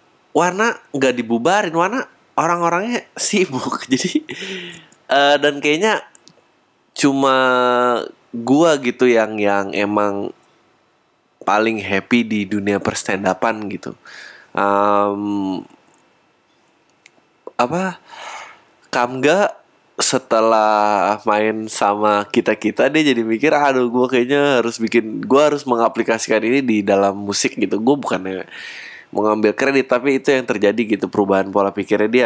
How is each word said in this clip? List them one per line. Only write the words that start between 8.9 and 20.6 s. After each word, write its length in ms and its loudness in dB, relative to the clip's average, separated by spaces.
yang, 320 2
yang 320 0
emang 560 -2
paling 400 0
happy 400 0
di 240 -2
dunia 320 -2
perstandapan 960 -2
gitu. 240 -12
Em, 1120 0
apa, 400 -4
Kamga 640 0
setelah 1160 2